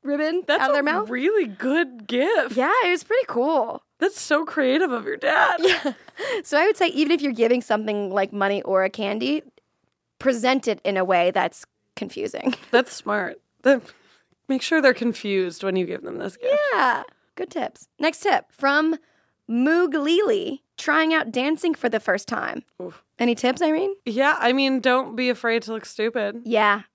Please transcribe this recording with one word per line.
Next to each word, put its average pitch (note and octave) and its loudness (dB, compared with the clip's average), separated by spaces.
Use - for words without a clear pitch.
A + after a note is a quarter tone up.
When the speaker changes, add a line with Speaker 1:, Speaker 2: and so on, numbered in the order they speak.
Speaker 1:
ribbon D4+ -2
Speaker 2:
That's D4 2
Speaker 1:
out C4 2
of D4 4
their C#4+ 4
Speaker 2:
a C#4 0
Speaker 1:
mouth. F4+ 0
Speaker 2:
really D#4+ 0
good B3 -2
gift. C4+ 0
Speaker 1:
Yeah, C#4+ 2
it F4+ 2
was F4+ 0
pretty B4 0
cool. C4+ 0
Speaker 2:
That's F#4+ 0
so D#4 0
creative D4 2
of A#3 -6
your - -6
dad. - 2
Speaker 1:
<laughs> - -
Yeah. E4 2
So D4 0
I E4+ 4
would G#4+ 2
say F4+ 4
even D4+ 0
if D#4 2
you're C#4 -2
giving A#3 2
something G#3+ -2
like G3+ 0
money G3+ 0
or F#3+ 2
a F#3+ 0
candy, A3+ -2
present B3+ 0
it G#3 -2
in G3 0
a F#3 2
way F3+ 4
that's F3+ -2
confusing. G#3+ -6
<laughs> - -18
Speaker 2:
That's B3 2
smart. G#3 -6
The, B3+ 6
make C4 0
sure D#4+ 2
they're C4 6
confused G3 -2
when F#3+ 0
you F3+ 2
give F3+ -8
them - -10
this - -8
gift. C5 0
Speaker 1:
Yeah. B3+ 0
Good F#4 -8
tips. - -8
Next D#4 -2
tip - 0
from D4+ 0
Moog D4 2
Lely, D4 0
trying D#4+ 2
out D#4 0
dancing D4+ -2
for A#3+ -2
the A3 -2
first G3+ -2
time. - -6
Speaker 2:
Oof. F3 -14
Speaker 1:
Any A#3+ 2
tips, B3 0
Irene? F4 0
Speaker 2:
Yeah, C4+ 2
I B3 2
mean, C4+ 2
don't B3+ 0
be B3 -2
afraid A#3 0
to A3 -10
look G#3+ -10
stupid. A3 -4
Speaker 1:
Yeah. G#3+ 2